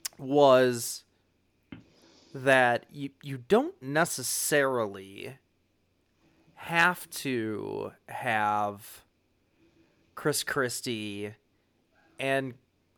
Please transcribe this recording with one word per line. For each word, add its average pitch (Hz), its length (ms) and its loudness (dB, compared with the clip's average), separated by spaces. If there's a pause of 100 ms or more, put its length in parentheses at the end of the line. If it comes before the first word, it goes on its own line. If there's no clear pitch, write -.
(160)
was 131 880 4 (1300)
that 127 580 2
you, 139 200 -12 (120)
you 135 160 -10 (100)
don't 277 340 2
necessarily 123 1500 -2 (1160)
have 170 560 0
to 104 800 -6 (180)
have 104 960 -4 (1080)
Chris - 300 -2
Christie 107 920 -4 (840)
and 135 360 -2 (440)